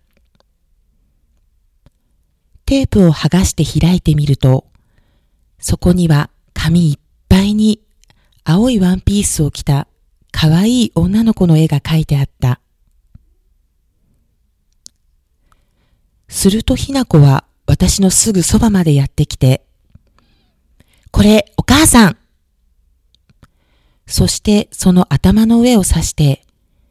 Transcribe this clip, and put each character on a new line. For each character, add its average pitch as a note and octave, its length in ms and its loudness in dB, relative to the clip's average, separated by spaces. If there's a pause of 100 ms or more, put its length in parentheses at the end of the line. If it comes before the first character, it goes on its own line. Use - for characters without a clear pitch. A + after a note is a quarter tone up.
(2750)
テ C4+ 180 -2
ー C4 60 -6
プ G3 180 4
を E3 60 4
剥 - 160 -4
が - 160 0
し - 100 -2
て D#3 100 -2
開 F3 340 -2
い - 20 -6
て D#3 140 0
み D3 120 -2
る C#3 100 0
と、 C3 300 0 (920)
そ - 180 -6
こ F3 140 0
に F3+ 160 0
は D3 220 0 (220)
紙 E3 380 0
い C#3+ 60 -2
っ - 20 -20 (300)
ぱ F#3+ 140 4
い G#3 120 -2
に G#3+ 260 0 (600)
青 G3+ 280 0
い A3+ 100 0
ワ F#3 160 0
ン F#3 40 -8
ピ G3+ 200 -2
ー G3 40 -2
ス - 180 -4
を C#3+ 80 -2
着 - 120 -16
た C#3+ 240 -2 (460)
可 - 160 0
愛 A3 380 0
い - 80 -10
女 G2 280 -2
の A3+ 100 2
子 F3+ 140 0
の D#3+ 100 2
絵 D#3 120 2
が C#3+ 120 -2
描 D#3+ 180 -2
い D#3 80 -2
て D3 120 -2
あ C#3 60 -2
っ - 60 -10 (100)
た。 B2 200 -2 (3750)
す - 220 -2
る A3 140 -4
と B3+ 100 -2
ひ - 180 -8
な C4+ 140 -4
こ D#3 140 2
は C#3 240 2 (220)
私 F#3 360 -2
の F#3+ 80 2
す - 220 -2
ぐ F#3 100 0
そ G#3+ 160 0
ば A3+ 120 0
ま F#3+ 120 0
で D#3+ 120 0
や C#3 100 0
っ C3+ 40 -6
て - 180 -4
き - 100 -14
て、 C3 280 0 (1500)
「こ G3+ 100 2
れ G#3+ 340 2
お - 60 -6
母 D4 240 2
さ G#3+ 220 4
ん。」 - 100 -4 (1900)
そ - 180 -2
し - 140 -6
て G#3 300 0
そ - 220 -2
の F3+ 200 0
頭 G3+ 340 2
の A#3 140 2
上 B3 160 2
を F#3 80 2
指 - 180 0
し - 120 -6
て、 C#3+ 300 -2 (460)